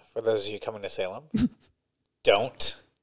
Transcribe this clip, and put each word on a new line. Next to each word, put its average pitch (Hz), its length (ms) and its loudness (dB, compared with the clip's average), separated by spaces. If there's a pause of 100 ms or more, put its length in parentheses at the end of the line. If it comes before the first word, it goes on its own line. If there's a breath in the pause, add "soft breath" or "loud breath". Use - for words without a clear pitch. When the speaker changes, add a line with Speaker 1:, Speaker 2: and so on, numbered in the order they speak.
(120)
Speaker 1:
for 117 80 -4
those 110 260 0
of 107 60 -6
you 101 80 -8
coming 107 220 -10
to 98 60 -8
Salem, 98 360 -6 (100)
Speaker 2:
<laughs> - 920 -6
Speaker 1:
don't 113 520 2 (260)